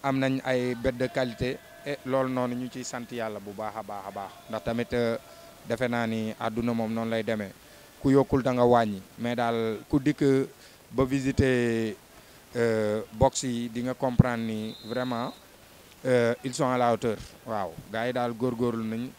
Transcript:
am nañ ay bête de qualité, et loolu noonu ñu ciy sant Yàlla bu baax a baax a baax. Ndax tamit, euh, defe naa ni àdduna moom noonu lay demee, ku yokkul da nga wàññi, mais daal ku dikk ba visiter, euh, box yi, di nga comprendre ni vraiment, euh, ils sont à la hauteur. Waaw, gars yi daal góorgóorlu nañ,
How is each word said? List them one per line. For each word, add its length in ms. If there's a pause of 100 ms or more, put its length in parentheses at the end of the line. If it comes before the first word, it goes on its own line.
am 160
nañ 260
ay 300
bête 240
de 80
qualité, 500 (300)
et 200
loolu 260
noonu 220
ñu 180
ciy 120
sant 260
Yàlla 300
bu 160
baax 220
a 40
baax 260
a 20
baax. 200 (180)
Ndax 160
tamit, 280
euh, 240 (520)
defe 200
naa 180
ni 320
àdduna 360
moom 180
noonu 180
lay 120
demee, 300 (500)
ku 80
yokkul 320
da 100
nga 120
wàññi, 360 (180)
mais 160
daal 440 (100)
ku 100
dikk 240 (680)
ba 140
visiter, 920 (600)
euh, 440 (120)
box 300
yi, 280
di 120
nga 120
comprendre 500
ni 300 (120)
vraiment, 460 (760)
euh, 280 (100)
ils 100
sont 160
à 80
la 140
hauteur. 240 (300)
Waaw, 260 (200)
gars 140
yi 60
daal 200
góorgóorlu 520
nañ, 240 (100)